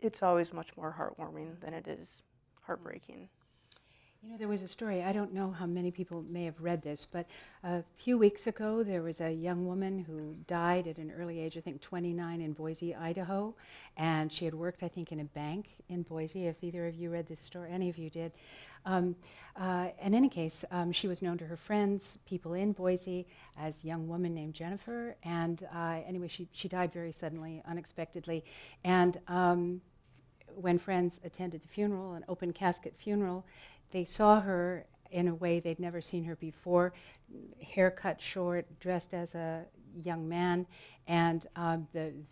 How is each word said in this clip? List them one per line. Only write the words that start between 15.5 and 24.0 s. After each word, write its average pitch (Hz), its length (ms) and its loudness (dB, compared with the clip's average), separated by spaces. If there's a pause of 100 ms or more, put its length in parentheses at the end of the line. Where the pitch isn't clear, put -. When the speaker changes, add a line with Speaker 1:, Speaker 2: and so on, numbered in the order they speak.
Speaker 2:
in 175 140 -4
Boise, 160 440 -4
if 165 180 -4
either 170 220 -2
of 165 100 -4
you 170 140 -4
read 170 180 -4
this 160 100 -10
story, 175 320 -12
any 180 200 0
of 170 80 -6
you 160 100 -6
did. 165 240 -6 (540)
Um, 180 280 4 (420)
uh, 185 320 0 (140)
in 202 120 6
any 262 140 8
case, 160 420 -2
um, 175 220 0
she - 140 0
was 180 160 -2
known 175 160 0
to 165 80 -8
her 165 100 -8
friends, 202 720 0
people 175 280 -4
in 202 180 2
Boise, 180 540 0 (320)
as 156 240 -6
a 160 40 -8
young 160 220 -4